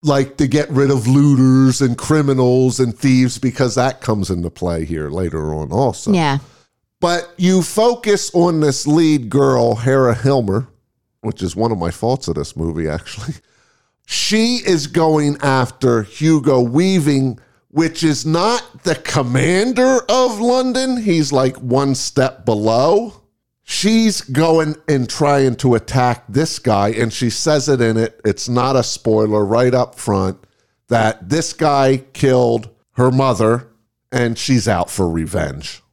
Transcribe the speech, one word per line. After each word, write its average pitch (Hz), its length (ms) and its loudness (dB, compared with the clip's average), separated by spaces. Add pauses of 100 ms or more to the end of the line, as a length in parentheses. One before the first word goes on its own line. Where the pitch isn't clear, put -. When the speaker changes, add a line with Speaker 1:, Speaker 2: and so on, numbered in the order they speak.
Speaker 1:
Like, 139 360 0
to 151 80 0
get 147 240 0
rid 139 200 2
of 123 160 0
looters 131 760 4
and 123 140 2
criminals 131 840 2
and 117 180 0
thieves, 127 380 2
because 123 380 -2
that 127 260 -2
comes 101 300 -2
into 85 180 -4
play 85 380 -6
here 76 240 -6
later 78 420 -4
on 76 200 -6
also. 120 400 -2
Speaker 2:
Yeah. 151 260 0 (640)
Speaker 1:
But 170 340 -4
you 185 240 2
focus 214 720 0
on 175 280 2
this 143 260 -2
lead 151 420 2
girl, 123 480 2
Hera 127 380 2
Hilmer, 120 540 0 (520)
which 107 220 -8
is 90 120 -6
one 113 160 -2
of 107 80 -2
my 85 120 -4
faults 117 380 -4
of 82 80 -4
this 71 200 -8
movie, 80 320 -4
actually. - 460 -10 (720)
She 226 600 -2
is 160 200 0
going 156 560 0
after 131 600 0
Hugo 143 600 0
Weaving, 139 760 0 (300)
which 160 340 -2
is 156 220 0
not 185 380 0 (220)
the 165 100 0
commander 196 1040 0 (100)
of 240 320 0
London. 254 600 0
He's, 165 280 0
like, 131 280 0
one 131 360 0
step - 520 -4
below. 123 680 0 (500)
She's 220 600 0
going 156 520 0 (140)
and 131 200 2
trying 139 480 2
to 123 200 2
attack 123 520 -2
this 147 300 -2
guy, 101 300 0
and 110 240 -2
she 120 180 -2
says 147 380 -2
it 135 120 2
in 113 160 2
it, 113 280 -4
it's 107 240 -2
not 123 260 0
a 127 80 2
spoiler, 107 640 0
right 120 280 2
up 123 220 0
front, 95 440 -2 (500)
that 110 400 -2
this 160 240 -2
guy 139 460 2 (140)
killed 123 560 0 (260)
her 127 180 2
mother, 123 560 0 (420)
and 120 260 -2
she's 127 300 0
out 90 240 -2
for 92 180 -2
revenge. 78 760 -6 (100)